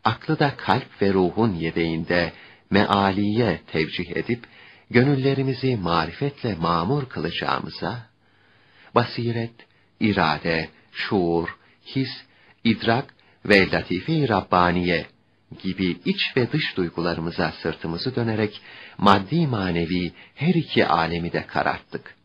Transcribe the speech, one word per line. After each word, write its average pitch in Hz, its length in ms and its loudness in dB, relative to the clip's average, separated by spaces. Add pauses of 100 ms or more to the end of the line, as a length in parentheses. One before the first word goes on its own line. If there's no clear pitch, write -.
aklı 135 340 -2
da 143 180 0
kalp - 460 -2
ve 98 100 4
ruhun 95 420 2
yedeğinde 82 800 0 (380)
mealiye 101 960 2
tevcih 82 500 -4
edip, 113 300 -4 (440)
gönüllerimizi 131 880 2
marifetle 87 800 -2
mamur 85 540 0
kılacağımıza, 82 960 -6 (880)
basiret, 117 600 0 (460)
irade, 82 680 0 (240)
şuur, 85 640 -2 (300)
his, 131 240 -4 (540)
idrak 113 500 0 (300)
ve 95 260 6
latife-i 123 580 0
Rabbaniye 87 760 2 (560)
gibi 92 420 -2
iç - 320 -2
ve 120 160 0
dış - 240 -4
duygularımıza 85 760 -2 (100)
sırtımızı 85 540 -6
dönerek 110 440 -2 (380)
maddi 101 480 4
manevi 90 680 -2 (220)
her 165 200 0
iki 127 320 2
alemi 82 460 0
de 78 140 -4
kararttık. - 680 -4 (100)